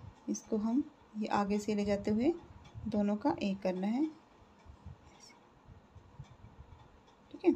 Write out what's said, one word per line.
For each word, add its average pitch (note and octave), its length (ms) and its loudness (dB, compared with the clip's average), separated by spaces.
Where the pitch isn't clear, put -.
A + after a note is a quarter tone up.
इसको - 300 -2
हम A#3 240 2
ये G#3+ 100 -2
आगे G3+ 300 2
से G#3 160 -2
ले G3+ 100 0
जाते G3+ 260 0
हुए A#3+ 220 4
दोनों G#3 320 2
का C#4+ 260 0
एक G3 200 -2
करना F#3 240 0
है, B3 180 2
ठीक - 140 -16
है। E4+ 120 10